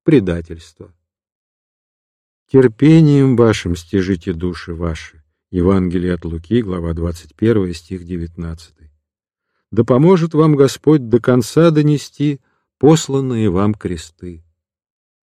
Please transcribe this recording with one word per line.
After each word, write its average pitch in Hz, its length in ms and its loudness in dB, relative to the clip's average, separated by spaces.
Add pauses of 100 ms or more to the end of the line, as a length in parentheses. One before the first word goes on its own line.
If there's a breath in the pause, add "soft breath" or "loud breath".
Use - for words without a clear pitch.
предательство. 90 920 -4 (1600)
«Терпением 135 840 4
вашим 107 380 2
стяжите 92 580 -4
души 85 420 -8
ваши». 82 500 -10 (260)
Евангелие 90 640 -2
от 85 100 -12
Луки, 85 380 -4
глава 90 300 -6
двадцать 85 420 -10
первая, 107 380 -2
стих 87 320 -14
девятнадцатый. 82 840 -12 (800)
Да 110 140 0
поможет 160 500 2
вам 151 220 2
Господь 135 520 0
до 117 120 2
конца 131 500 2
донести 147 720 -2 (380)
посланные 135 720 0
вам 98 220 0
кресты. 87 720 -12 (920)